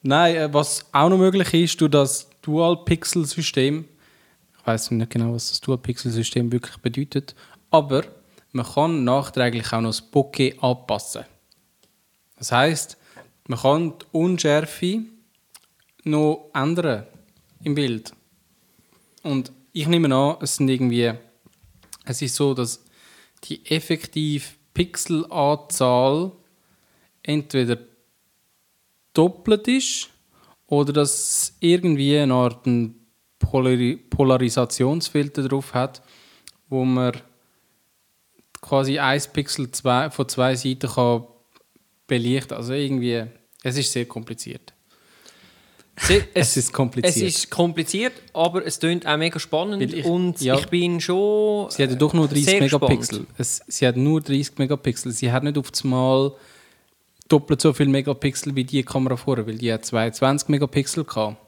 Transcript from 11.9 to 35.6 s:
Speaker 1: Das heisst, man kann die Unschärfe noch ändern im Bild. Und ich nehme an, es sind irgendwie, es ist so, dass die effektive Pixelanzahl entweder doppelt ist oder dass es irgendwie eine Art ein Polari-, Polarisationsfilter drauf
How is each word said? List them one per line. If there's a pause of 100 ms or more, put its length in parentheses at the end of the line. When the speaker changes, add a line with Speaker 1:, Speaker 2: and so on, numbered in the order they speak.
Speaker 1:
Das
heisst, (500)
man
kann
die
Unschärfe (1040)
noch
ändern (560)
im
Bild. (1120)
Und (220)
ich
nehme
an,
es
sind
irgendwie, (960)
es
ist
so,
dass (600)
die
effektive (300)
Pixelanzahl (920)
entweder (1300)
doppelt
ist (580)
oder
dass
es
irgendwie
eine
Art
ein (460)
Polari-,
Polarisationsfilter
drauf